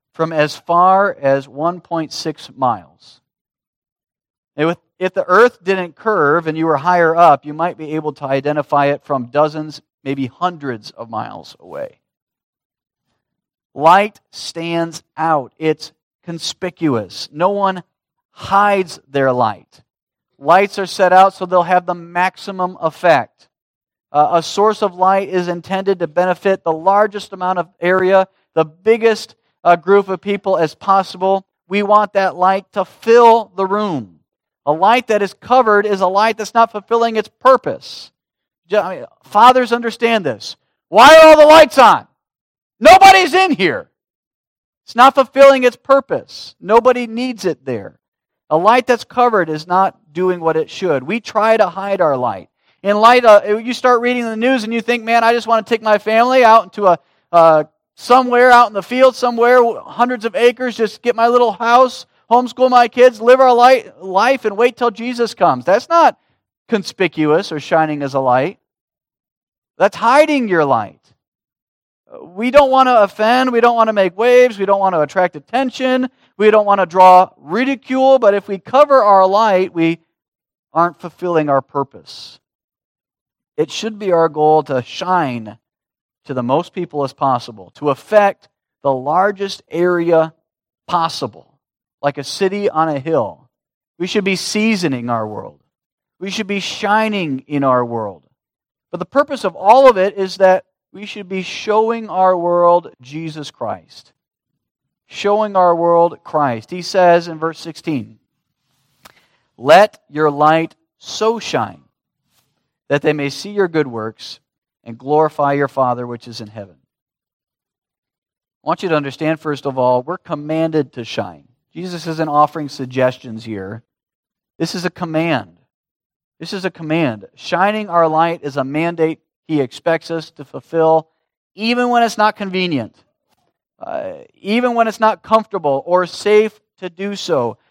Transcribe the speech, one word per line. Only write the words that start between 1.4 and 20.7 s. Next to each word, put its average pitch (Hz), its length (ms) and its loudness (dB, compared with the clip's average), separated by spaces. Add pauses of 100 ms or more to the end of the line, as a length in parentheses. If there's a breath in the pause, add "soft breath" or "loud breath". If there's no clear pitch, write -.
one 160 340 -8
point 160 320 -8
six - 440 -12
miles. 113 640 -6 (1400)
And 151 120 -2
with, 170 100 -4 (220)
if 185 120 -4
the 190 140 -4
earth 220 380 2
didn't 180 320 -4
curve 165 500 -2
and 156 100 -6
you 160 100 -4
were 160 100 0
higher 165 400 0
up, 165 280 4
you 147 80 -12
might 165 240 -6
be 156 200 -10
able 151 180 -6
to 143 100 -14
identify 143 640 -2
it 143 160 -4
from 131 240 -6
dozens, 151 560 -4 (220)
maybe 135 220 -6
hundreds 143 640 -10
of 113 180 -18
miles 110 480 -12
away. 73 400 -14 (1800)
Light 185 460 0 (100)
stands 165 720 -8 (140)
out. 156 420 -4
It's 156 340 -6 (300)
conspicuous. 156 1120 -8
No 165 180 -2
one 190 320 -4 (480)
hides 196 800 -2
their 135 240 0
light. 110 500 -6 (560)
Lights 180 400 0